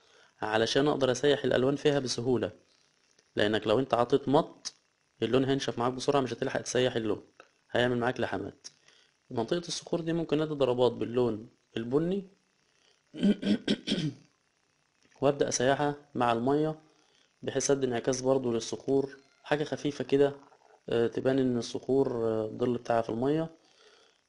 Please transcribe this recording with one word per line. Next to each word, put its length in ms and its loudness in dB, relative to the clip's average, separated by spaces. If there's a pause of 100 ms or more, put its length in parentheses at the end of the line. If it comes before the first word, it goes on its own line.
(420)
علشان 460 2
أقدر 240 2
أسيح 320 2
الألوان 320 2
فيها 240 2
بسهولة، 520 0 (840)
لأنك 320 2
لو 120 4
أنت 140 -2
عطيت 360 2
مط 440 0 (500)
اللون 220 2
هينشف 340 -2
معاك 140 0
بسرعة، 280 0
مش 120 -4
هتلحق 280 -4
تسيح 340 0
اللون، 280 -2 (480)
هيعمل 260 0
معاك 220 -2
لحمات. 480 -6 (640)
منطقة 260 -2 (100)
الصخور 340 -6
دي 120 -2
ممكن 240 0
ندي 160 -2
ضربات 380 2
باللون 580 -2 (280)
البني 500 -2 (880)
<clears throat> 60 -14 (2000)
وأبدأ 280 2
أسيحها 460 0 (200)
مع 160 2
المية 480 0 (600)
بحيث 300 0
أدي 140 2
انعكاس 360 -2
برضو 300 0
للصخور، 680 -2 (260)
حاجة 200 0
خفيفة 400 -4
كده، 300 2 (560)
آه، 180 2
تبان 320 -2
إن 180 0
الصخور، 720 -2
آه، 180 0
الظل 320 -2
بتاعها 240 0
في 80 -4
المية. 400 -2 (800)